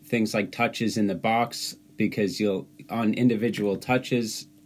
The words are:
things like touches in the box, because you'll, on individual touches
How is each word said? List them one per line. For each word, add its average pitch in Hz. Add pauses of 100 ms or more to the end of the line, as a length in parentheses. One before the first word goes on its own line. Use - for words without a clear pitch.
things 113
like 101
touches 113
in 104
the 98
box, 117 (200)
because 104
you'll, 98 (240)
on 110
individual 107
touches 120 (160)